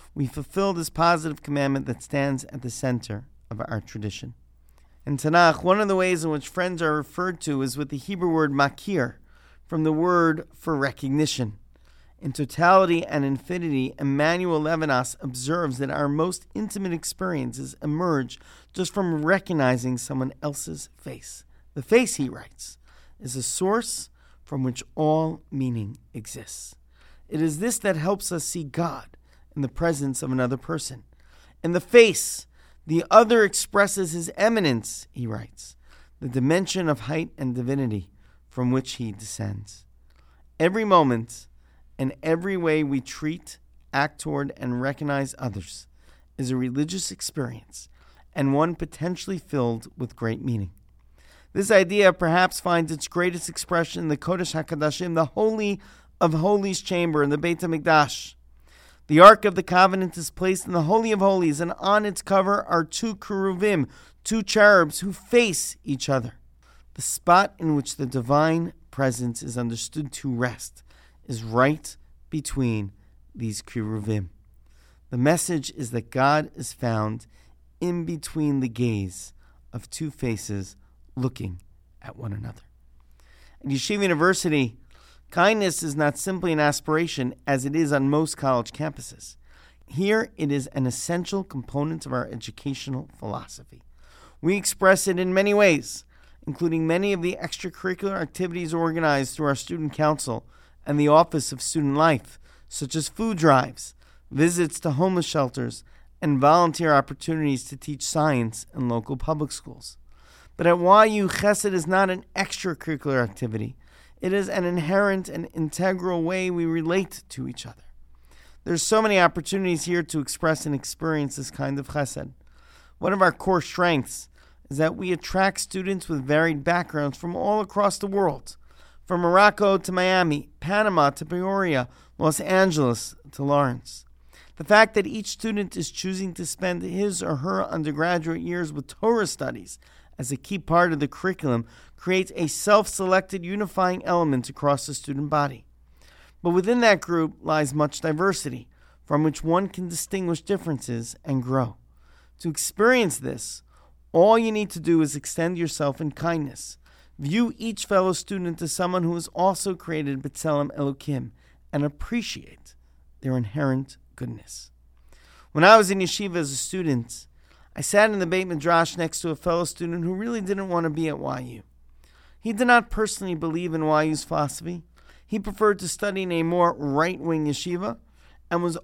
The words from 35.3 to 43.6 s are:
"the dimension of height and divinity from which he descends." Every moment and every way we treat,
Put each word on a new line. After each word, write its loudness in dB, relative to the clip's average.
"the -8
dimension 0
of 0
height -4
and -4
divinity -4
from -2
which -2
he -8
descends." -12
Every 2
moment 4
and -4
every 0
way 2
we 0
treat, -10